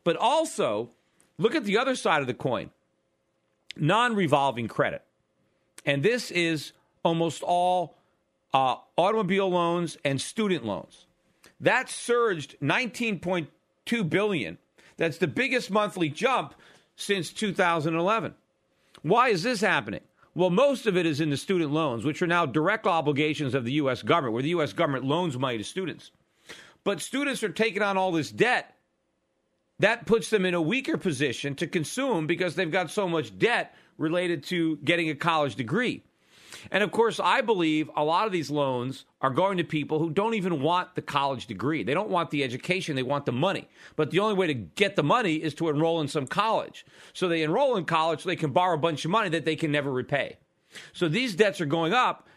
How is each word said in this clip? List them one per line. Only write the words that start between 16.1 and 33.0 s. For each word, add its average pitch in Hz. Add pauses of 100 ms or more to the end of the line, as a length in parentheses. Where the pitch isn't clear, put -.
since 196
two 208
thousand 170
eleven. 175 (680)
Why 240
is 190
this 233
happening? 147 (340)
Well, 180
most 254
of 190
it 180
is 151
in 160
the 139
student 165
loans, 139
which 151
are 180
now 170
direct 160
obligations 151
of 131
the 120
U 143
S 120
government, 135
where 123
the 147
U 175
S 139
government 139
loans 147
money 127
to 101
students. - (760)
But 196
students 269
are 214
taking 202
on 196
all 190
this 147
debt. 196 (1080)
That 226
puts 226
them 208
in 180
a 175
weaker 254
position 139
to 175
consume 180
because 170
they've 170
got 175
so 196